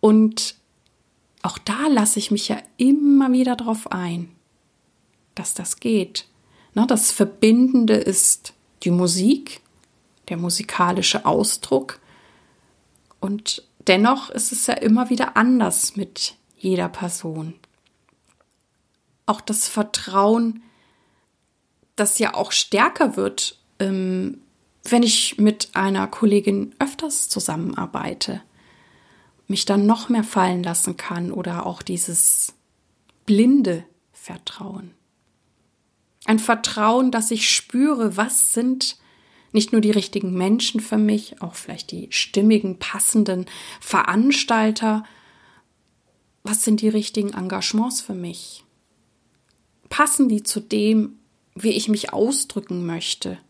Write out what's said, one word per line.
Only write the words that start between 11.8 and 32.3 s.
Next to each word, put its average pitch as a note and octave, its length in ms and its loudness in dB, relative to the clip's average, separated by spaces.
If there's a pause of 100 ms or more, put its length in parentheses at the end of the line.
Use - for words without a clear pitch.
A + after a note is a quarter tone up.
Und G3+ 420 -6 (240)
dennoch A3+ 440 4
ist - 220 -4
es G#3+ 140 -2
ja B3 80 0
immer A3+ 360 2
wieder - 260 -2
anders A3 600 2
mit - 400 -8 (200)
jeder F3+ 320 -2
Person. E3 640 -8 (1700)
Auch G#3+ 140 -2
das - 280 -2
Vertrauen, G#3+ 960 0 (1300)
das G#3 220 2
ja - 160 -2
auch - 180 -4
stärker - 640 0
wird, - 420 -4 (200)
ähm, F#3+ 640 -4 (420)
wenn A#3+ 180 4
ich - 360 0
mit G#3+ 360 2
einer F#3+ 320 -2
Kollegin G3+ 720 0
öfters C#4+ 500 -4
zusammenarbeite, - 1120 -6 (1040)
mich G3 200 -2
dann G3+ 200 2
noch A3+ 220 2
mehr A3+ 160 0
fallen F#3 380 0
lassen F3 340 -2
kann F3 360 -8
oder F3 340 -8
auch F3 160 -10
dieses - 720 0 (720)